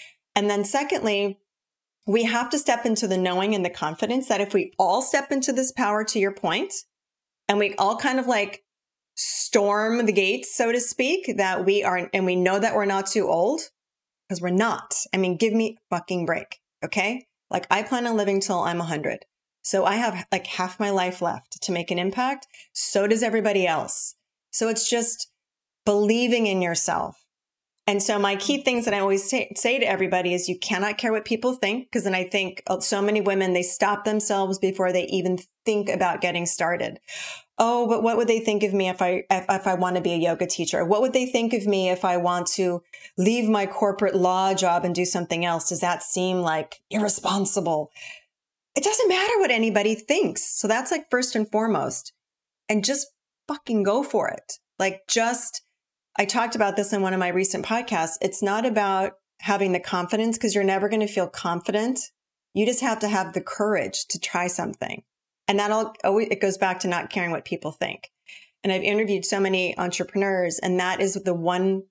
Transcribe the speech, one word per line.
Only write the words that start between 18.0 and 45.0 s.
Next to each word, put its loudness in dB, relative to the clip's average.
on 0
living 2
till 0
I'm 0
a -4
hundred. -4
So 0
I 2
have, -4
like, -2
half -4
my 0
life 0
left -6
to -2
make -4
an -2
impact. -2
So 0
does 2
everybody 2
else. -2
So 0
it's 0
just -2
believing 4
in 2
yourself. -2
And 2
so 2
my 2
key 0
things 2
that 0
I 0
always 2
say, -2
say 2
to 2
everybody 0
is 0
you -4
cannot -2
care 0
what -2
people -2
think, -4
'cause -2
then 0
I 0
think, -4
uh, 0
so 0
many 2
women, 2
they 2
stop 0
themselves 0
before 0
they 2
even 0
think 0
about 0
getting 0
started. -2
"Oh, 4
but 2
what 2
would 2
they 4
think 0
of 2
me 2
if -2
I, 0
if, 0
if 0
I 2
want 0
to -2
be 0
a 0
yoga 0
teacher? -2
What 2
would 2
they 2
think 0
of 0
me 2
if 0
I 2
want 0
to 0
leave 2
my 2
corporate 0
law 2
job 2
and -2
do 0